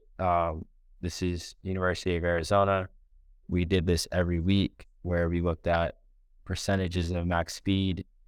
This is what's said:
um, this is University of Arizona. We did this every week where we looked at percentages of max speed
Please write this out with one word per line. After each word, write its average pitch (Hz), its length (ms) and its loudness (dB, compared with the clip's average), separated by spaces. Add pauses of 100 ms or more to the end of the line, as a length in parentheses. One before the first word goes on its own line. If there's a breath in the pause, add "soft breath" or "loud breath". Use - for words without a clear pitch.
(180)
um, 85 480 0 (340)
this - 220 -6
is 87 400 -4
University 92 540 -2
of 82 80 -2
Arizona. 92 680 2 (580)
We 90 160 2
did 85 220 2
this 85 260 2
every 87 280 0
week 95 460 0 (140)
where 87 300 0
we 87 100 0
looked 85 260 -2
at 85 300 0 (480)
percentages 90 680 -2
of 87 160 -2
max 85 280 -2
speed 95 500 -2 (240)